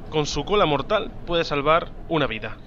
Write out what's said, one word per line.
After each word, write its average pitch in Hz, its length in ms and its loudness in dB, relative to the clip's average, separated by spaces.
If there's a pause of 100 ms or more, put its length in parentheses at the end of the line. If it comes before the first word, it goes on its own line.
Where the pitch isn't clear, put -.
(100)
con 151 160 0
su 147 180 -2
cola 196 220 4
mortal 147 440 2 (160)
puede 165 180 0
salvar 156 460 2 (180)
una 156 180 2
vida. 110 300 -6 (100)